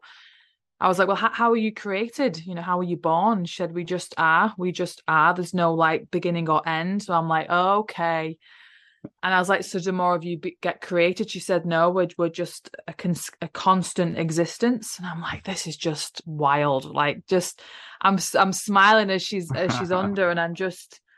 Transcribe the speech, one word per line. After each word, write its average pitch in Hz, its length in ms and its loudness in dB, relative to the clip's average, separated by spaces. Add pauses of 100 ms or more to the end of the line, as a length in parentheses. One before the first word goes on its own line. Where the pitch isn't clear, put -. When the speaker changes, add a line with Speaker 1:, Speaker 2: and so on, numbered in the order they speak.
(800)
Speaker 1:
I - 80 2
was 185 120 2
like, 185 80 4
"Well, 190 100 0
how, 220 140 0
how 233 200 2
are 233 60 4
you 220 160 0
created? 208 720 -2
You 180 80 -10
know, 170 80 -6
how 180 180 -2
are 185 40 0
you 175 140 -2
born?" 175 480 2
She - 100 -10
said, 170 180 -4
"We 175 100 -4
just 175 360 -6
are. 165 400 4
We 180 120 -2
just 175 360 -6
are. 156 260 6
There's 175 220 -4
no, 170 180 2
like, 160 380 0
beginning 170 380 -2
or 156 200 2
end." 175 320 -2
So 185 140 -4
I'm 165 120 0
like, 160 220 0
"Okay." 175 880 0 (840)
And 185 100 2
I 185 60 6
was 180 100 2
like, 190 140 2
"So 190 160 -6
do 180 120 -2
more 180 220 2
of 165 100 -2
you 175 140 -6
be, - 240 -10
get - 200 -4
created?" 180 500 2
She 190 80 -10
said, 175 260 0
"No, 170 240 4
we're, 180 200 2 (100)
we're 170 100 2
just 165 400 -8 (180)
a 165 60 -12
cons-, - 380 -4 (100)
a 170 60 -6
constant 185 720 0
existence." 170 800 -2
And 180 80 -10
I'm 165 120 -10
like, - 260 -10
"This 190 200 -6
is 156 120 -8
just - 500 -6
wild." 147 580 2
Like, 143 420 -2
just, - 320 0 (420)
I'm 196 140 4
s-, - 200 -4
I'm 190 180 4
smiling 202 560 4
as 190 140 -2
she's, 175 320 -6
as 160 200 0
she's 175 160 -4
Speaker 2:
<laughs> 185 120 0
Speaker 1:
under, 196 260 0
and 175 100 0
I'm 170 140 -2
just, - 480 -8 (160)